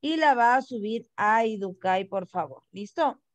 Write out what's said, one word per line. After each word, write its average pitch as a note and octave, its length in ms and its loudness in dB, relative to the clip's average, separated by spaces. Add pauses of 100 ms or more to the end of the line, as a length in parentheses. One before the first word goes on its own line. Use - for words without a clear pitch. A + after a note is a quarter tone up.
Y D#4 160 -2
la D4+ 160 4
va A#3+ 220 4
a C4+ 60 2
subir A3 540 -8
a A3 300 2
Iducay, F#3+ 600 -2
por F#3+ 220 -6
favor. C#3 440 -8
¿Listo? B3 500 -4 (140)